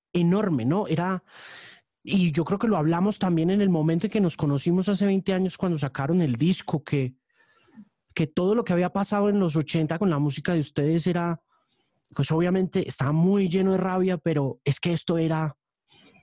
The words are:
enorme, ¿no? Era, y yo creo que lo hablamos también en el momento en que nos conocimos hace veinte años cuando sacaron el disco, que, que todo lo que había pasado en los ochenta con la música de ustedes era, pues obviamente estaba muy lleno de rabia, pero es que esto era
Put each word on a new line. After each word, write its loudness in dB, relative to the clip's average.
enorme, 2
¿no? 0
Era, -2
y 0
yo 0
creo -2
que 0
lo 2
hablamos 0
también 0
en 2
el 4
momento 2
en -8
que 0
nos 0
conocimos 0
hace 0
veinte 0
años -2
cuando 0
sacaron 0
el 0
disco, 0
que, -2
que 0
todo 0
lo 0
que -2
había 0
pasado 0
en 2
los 0
ochenta -2
con 2
la 0
música -2
de 2
ustedes 0
era, -2
pues -2
obviamente 0
estaba -2
muy 2
lleno 2
de 2
rabia, 0
pero -2
es 0
que -2
esto -2
era -2